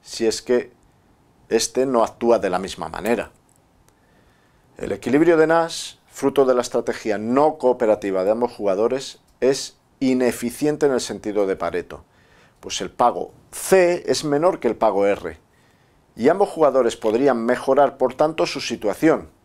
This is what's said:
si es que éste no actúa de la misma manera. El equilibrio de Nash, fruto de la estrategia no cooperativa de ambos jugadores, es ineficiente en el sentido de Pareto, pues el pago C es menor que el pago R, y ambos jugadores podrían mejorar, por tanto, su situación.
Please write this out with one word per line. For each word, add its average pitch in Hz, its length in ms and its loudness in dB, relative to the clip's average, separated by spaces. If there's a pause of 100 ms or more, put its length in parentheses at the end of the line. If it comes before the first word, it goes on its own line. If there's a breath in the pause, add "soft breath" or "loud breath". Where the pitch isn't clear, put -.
si - 240 -4
es - 160 -2
que 123 280 0 (760)
éste 113 380 0
no 120 160 2
actúa 117 340 2
de 95 140 -2
la 90 80 -2
misma 85 280 -10
manera. 98 440 -4 (1500 soft breath)
El - 140 -8
equilibrio 151 460 2
de 156 100 4
Nash, 165 480 -2 (120)
fruto 135 380 0
de 127 100 2
la 123 60 2
estrategia 113 560 -4
no 127 400 0
cooperativa 107 640 0
de 101 80 2
ambos 120 220 -2
jugadores, 107 680 -2 (220)
es 139 340 -2 (240)
ineficiente 127 840 0
en 139 80 2
el 117 80 0
sentido 101 440 -2
de 95 120 -2
Pareto, 85 480 -8 (560 soft breath)
pues - 180 -10
el 92 100 -8
pago - 440 0 (180)
C 175 560 2
es - 160 -2
menor 156 380 0
que 123 80 0
el 107 80 -4
pago 101 280 2
R, 90 320 -2 (800 soft breath)
y 120 140 2
ambos 196 180 2
jugadores 135 480 2
podrían 117 500 0
mejorar, 131 520 2
por 127 160 -2
tanto, 160 320 0
su 143 160 -8
situación. 107 680 -2 (160)